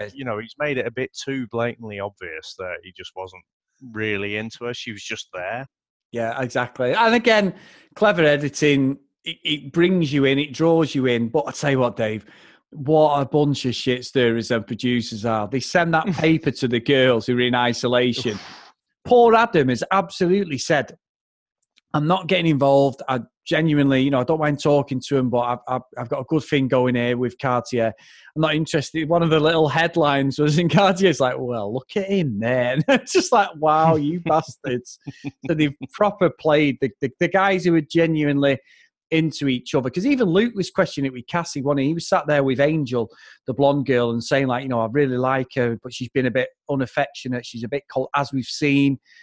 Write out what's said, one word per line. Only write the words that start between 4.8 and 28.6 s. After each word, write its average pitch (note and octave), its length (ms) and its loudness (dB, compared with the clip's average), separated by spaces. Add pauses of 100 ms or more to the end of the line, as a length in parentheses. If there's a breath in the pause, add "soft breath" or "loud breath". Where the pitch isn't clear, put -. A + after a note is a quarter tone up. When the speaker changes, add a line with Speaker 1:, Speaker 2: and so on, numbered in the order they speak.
Speaker 2:
was G2+ 120 -16
just - 280 -12
there. G#2 340 -10 (440)
Speaker 1:
Yeah, A#2 320 -6
exactly. B2+ 520 -4
And A3+ 200 2
again, A3 400 2 (400 loud breath)
clever G3 300 2
editing. C#3+ 760 2 (260)
It, E3 200 -10
it D3 280 -6
brings E3+ 400 2
you C#3 120 2
in, C#3 160 4
it D3 120 -6
draws E3 440 2
you C3 100 2
in. A#2 220 0
But C#3+ 180 0
I B2+ 60 -8
tell D3 180 -4
you C3+ 80 2
what, A#2+ 180 0
Dave, A2 300 -4 (480 loud breath)
what D3 460 2
a C#3 60 -2
bunch D3 400 0
of A#2+ 80 -2
shit B2 300 -2
stirrers A#2 460 2
and A2+ 160 -2
producers A#2 580 -4
are. A2 240 -2
They B2+ 120 -4
send E3+ 340 2
that D#3+ 120 0
Speaker 2:
<laughs> G3 120 -2
Speaker 1:
paper D#3+ 320 2
to B2+ 180 -4
the A#2 120 0
girls B2+ 460 4
who B2+ 120 0
are - 20 2
in B2 140 2
isolation. B2 800 0
Speaker 2:
Oof. G2 80 -10 (640 loud breath)
Speaker 1:
Poor A#3+ 300 6
Adam A3 340 4
has B2 240 -2
absolutely F3+ 680 0
said, C#3 380 -2 (960)
"I'm D3+ 120 0
not F3+ 220 0
getting F3 180 0
involved. C#3 600 4
I B2+ 120 -2 (240)
genuinely, D3 580 2
you C#3 80 2
know, C3+ 100 2
I B2+ 40 0
don't D#3+ 160 0
mind D3 220 -2
talking C#3+ 460 2
to C#3+ 100 0
him, B2+ 100 2
but A#2+ 120 0
I've, A#2+ 180 -2 (100)
I've, B2+ 140 -4 (160)
I've A#2+ 100 -10
got C#3 120 -6
a B2 40 -10
good D#3 200 -2
thing C3+ 240 0
going B2+ 260 2
here A#2+ 240 0
with B2 200 -4
Cartier. A#2+ 540 -2 (420 loud breath)
I'm D#3 60 -2
not D#3 140 2
interested." D#3 520 -2